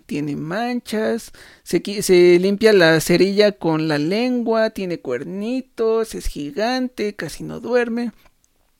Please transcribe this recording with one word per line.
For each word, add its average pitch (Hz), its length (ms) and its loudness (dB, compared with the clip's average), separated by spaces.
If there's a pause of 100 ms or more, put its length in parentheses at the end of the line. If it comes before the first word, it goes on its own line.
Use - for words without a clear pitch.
tiene 147 300 -6
manchas, 220 960 -4 (320)
se - 200 -2
qui-, 202 180 -6
se 180 380 6
limpia 202 340 4
la 160 260 6
cerilla 196 540 2
con 160 340 -2
la 151 100 0
lengua, 226 720 -2
tiene 185 280 -6
cuernitos, 220 1160 -4
es 180 120 -8
gigante, 240 880 -4
casi - 280 -10
no 156 160 -10
duerme". 233 520 -2 (680)